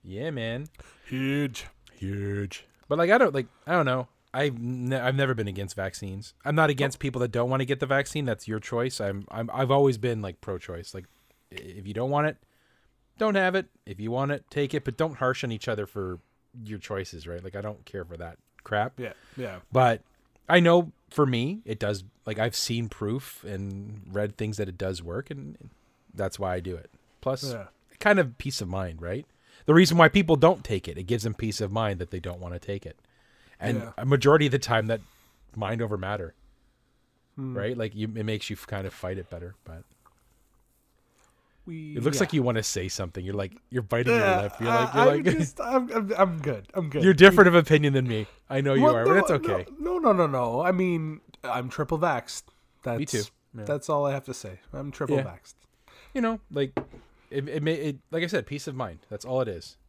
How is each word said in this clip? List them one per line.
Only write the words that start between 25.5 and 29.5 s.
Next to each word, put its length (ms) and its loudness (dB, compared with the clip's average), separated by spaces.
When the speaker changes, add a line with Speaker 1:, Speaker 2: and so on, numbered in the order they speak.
Speaker 1:
that's 240 -6
why 180 -4
I 40 -4
do 160 -8
it. 160 -16
Plus, 320 -6
Speaker 2:
Yeah. 140 -12
Speaker 1:
kind 200 6
of 180 -2
peace 240 -8
of 60 -6
mind, 340 -6
right? 240 -8